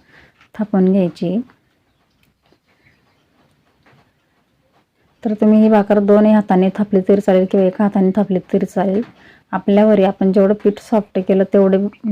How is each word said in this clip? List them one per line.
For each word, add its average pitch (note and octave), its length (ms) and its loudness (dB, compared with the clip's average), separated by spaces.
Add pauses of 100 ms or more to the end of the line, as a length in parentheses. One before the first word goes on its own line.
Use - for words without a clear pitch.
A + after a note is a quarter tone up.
(540)
थापून F#3+ 380 -2
घ्यायची. F3+ 440 -4 (4000)
तर G#3+ 100 -4
तुम्ही G#3+ 280 2
ही A3 60 4
भाकर G#3 300 2
दोन्ही G#3 340 2
हाताने G3 420 0
थापली G3+ 340 -2
तरी G3+ 120 2
चालेल F#3 300 0
किंवा G3 160 0
एका F#3 180 -2
हाताने G3 320 0
थापली G3 220 -2 (140)
तरी G3 140 -2
चालेल, F#3+ 360 -4 (500)
आपल्यावर G3+ 460 2
आहे, F#3+ 60 2
आपण F#3+ 280 -2
जेवढं G3 220 2
पीठ G#3 260 -4
सॉफ्ट - 380 -6 (100)
केलं G3 240 0
तेवढे F#3+ 260 2 (340)